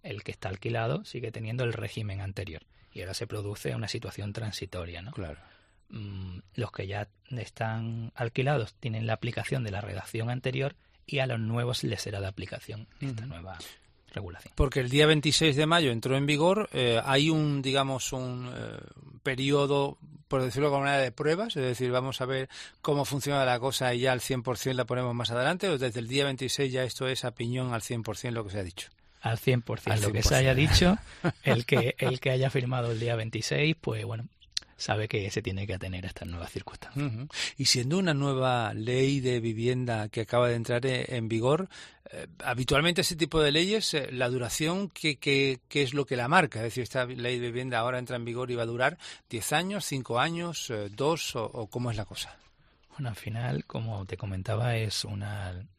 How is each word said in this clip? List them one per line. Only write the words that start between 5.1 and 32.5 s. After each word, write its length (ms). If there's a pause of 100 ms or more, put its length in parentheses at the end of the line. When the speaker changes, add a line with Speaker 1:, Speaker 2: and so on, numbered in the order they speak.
Speaker 2:
Claro. 260 (480)
Speaker 1:
Mm, 520 (160)
los 180
que 140
ya 200 (240)
están 800
alquilados 640
tienen 320
la 60
aplicación 500
de 80
la 80
redacción 500
anterior 460 (300)
y 140
a 80
los 120
nuevos 460
les 160
será 180
de 80
aplicación 600 (120)
esta 240
Speaker 2:
Ujú. 100
Speaker 1:
nueva 240 (560)
regulación. 420
Speaker 2:
Porque 240
el 100
día 180
veintiséis 480
de 100
mayo 260
entró 240
en 100
vigor, 460
eh, 320
hay 260
un, 320
digamos, 520
un, 420
eh, 220 (460)
periodo, 720 (300)
por 140
decirlo 280
de 60
alguna 160
manera, 120
de 80
pruebas, 440
es 80
decir, 280
vamos 300
a 40
ver 240 (320)
cómo 240
funciona 400
la 140
cosa 340
y 80
ya 100
al 100
cien 220
por 140
cien 200
la 80
ponemos 280
más 180
adelante, 380
o 80
desde 220
el 80
día 180
veintiséis 460
ya 120
esto 240
es 180
a 100
piñón 380
al 80
cien 220
por 140
cien 160
lo 120
que 60
se 80
ha 40
dicho. 260 (320)
Speaker 1:
Al 180
cien 220
por 180
cien, 140
Speaker 2:
Al 80
Speaker 1:
lo 100
que 100
Speaker 2:
cien 20
por 60
cien. 100
Speaker 1:
se 100
haya 60
dicho, 420 (240)
Speaker 2:
<laughs> 220
Speaker 1:
el 220
que, 340
el 200
que 120
haya 180
firmado 420